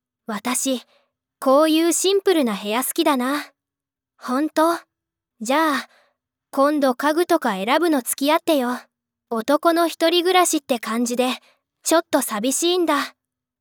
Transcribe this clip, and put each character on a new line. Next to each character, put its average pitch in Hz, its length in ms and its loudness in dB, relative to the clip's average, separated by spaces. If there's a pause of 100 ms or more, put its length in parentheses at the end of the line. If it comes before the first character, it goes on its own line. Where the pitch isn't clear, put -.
(280)
私、 247 540 -4 (580)
こ 277 240 4
う 320 60 2
い 311 140 2
う 339 100 2
シ 370 200 0
ン 392 80 2
プ 392 120 2
ル 320 120 2
な 214 100 -2
部 202 140 -8
屋 233 140 -2
好 - 100 -6
き 330 100 0
だ 302 140 2
な。 269 280 -4 (720)
ほ 254 240 -4
ん 302 80 -2
と？ 330 280 2 (640)
じ 226 120 -2
ゃ 302 220 2
あ、 240 140 -6 (640)
今 285 280 2
度 262 160 2
家 294 180 0
具 339 120 0
と 339 140 2
か 233 140 -2
選 208 260 -2
ぶ 339 100 0
の 285 120 0
付 - 240 -6
き 294 60 2
合 320 60 2
っ - 20 0
て 311 180 0
よ。 247 200 -2 (520)
男 277 440 0
の 339 140 2
一 330 220 0
人 349 140 2
暮 359 100 2
ら 359 120 4
し 320 120 -2
っ 294 40 -4
て 240 180 -2
感 233 260 -4
じ 240 100 -4
で、 247 140 0 (540)
ち - 120 0
ょ 330 40 4
っ - 100 -2
と 285 120 0
寂 226 300 -4
し - 120 -4
い 349 140 0
ん 349 80 0
だ。 277 300 -2 (460)